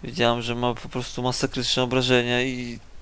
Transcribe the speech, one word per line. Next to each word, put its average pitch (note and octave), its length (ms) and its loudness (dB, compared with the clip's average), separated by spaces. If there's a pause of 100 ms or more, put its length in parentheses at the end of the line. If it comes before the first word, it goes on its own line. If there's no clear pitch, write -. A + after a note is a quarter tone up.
Widziałem, A#2+ 380 2
że A#2 140 -4
ma A#2+ 180 0
po - 160 -10
prostu B2+ 340 -6
masakryczne B2+ 600 0
obrażenia B2 580 4
i B2 380 -4 (220)